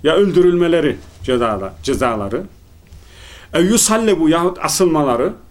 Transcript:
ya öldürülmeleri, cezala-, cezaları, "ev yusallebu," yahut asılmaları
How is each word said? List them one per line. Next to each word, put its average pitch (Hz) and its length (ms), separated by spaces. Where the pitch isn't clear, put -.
ya 156 120
öldürülmeleri, 175 800
cezala-, 110 600
cezaları, 117 600
"ev 170 120
yusallebu," 214 640
yahut 170 360
asılmaları 151 680